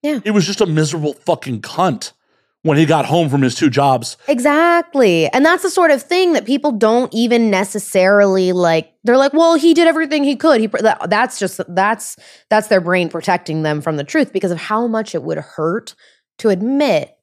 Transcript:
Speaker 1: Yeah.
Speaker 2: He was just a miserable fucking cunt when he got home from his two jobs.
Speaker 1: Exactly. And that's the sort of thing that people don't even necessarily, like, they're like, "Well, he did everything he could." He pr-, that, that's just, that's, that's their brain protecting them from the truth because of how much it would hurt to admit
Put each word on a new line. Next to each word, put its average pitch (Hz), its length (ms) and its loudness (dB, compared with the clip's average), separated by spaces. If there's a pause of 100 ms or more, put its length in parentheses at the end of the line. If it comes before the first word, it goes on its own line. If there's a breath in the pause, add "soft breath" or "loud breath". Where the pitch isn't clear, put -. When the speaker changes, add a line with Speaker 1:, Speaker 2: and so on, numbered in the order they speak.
Speaker 1:
Yeah. 285 220 -4
Speaker 2:
He 214 60 -4
was 208 160 2
just 202 140 -6
a 208 60 2
miserable 151 480 -2
fucking - 480 -4
cunt 160 500 -4 (500)
when 151 140 2
he 160 80 4
got 151 220 2
home 160 240 0
from 139 100 0
his 127 140 2
two 151 160 2
jobs. 131 480 0 (100)
Speaker 1:
Exactly. 285 1040 2
And - 140 2
that's 339 160 2
the 381 80 -2
sort 339 200 2
of 277 120 2
thing 349 320 0
that 202 100 -2
people 277 280 -2
don't 226 420 0
even 233 360 2
necessarily, 190 1000 2
like, 165 400 0 (120)
they're 240 120 2
like, 277 160 2
"Well, 330 220 4
he 330 180 2
did 330 160 4
everything 302 360 0
he 277 120 0
could." 285 240 2
He 220 80 -2
pr-, - 140 -6
that, 214 260 -2
that's 220 300 -2
just, 190 220 -6 (140)
that's, 208 420 -2 (340 loud breath)
that's 214 180 0
their 196 140 2
brain 175 260 -2
protecting 160 540 -4
them 151 180 -2
from 156 160 -4
the 143 80 -6
truth - 280 -2
because 185 180 -4
of 170 80 -6
how 220 280 -4
much 220 280 -6
it 156 80 -4
would 160 160 -6
hurt 165 560 -8 (440 soft breath)
to 220 120 0
admit 214 720 -2